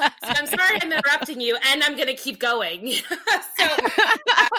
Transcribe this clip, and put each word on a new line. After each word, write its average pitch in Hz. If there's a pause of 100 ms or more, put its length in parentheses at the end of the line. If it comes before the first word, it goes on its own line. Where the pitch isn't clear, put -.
(200)
so 233
I'm 294
sorry 370
I'm 320
interrupting 294
you, 233 (100)
and 285
I'm 294
gonna 262
keep 262
going. 220
<laughs> - (540)
So, 269
uh, 440 (120)